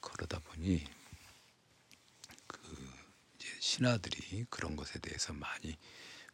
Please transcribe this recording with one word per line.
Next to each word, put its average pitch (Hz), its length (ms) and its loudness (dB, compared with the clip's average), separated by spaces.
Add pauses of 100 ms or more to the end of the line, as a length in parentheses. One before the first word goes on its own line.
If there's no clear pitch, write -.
그러다 82 380 -2
보니 80 440 4 (1600)
그 - 120 -10 (760)
이제 - 120 -8 (120)
신하들이 117 880 4
그런 78 260 0
것에 76 240 -4
대해서 - 340 -2
많이 73 440 -4 (560)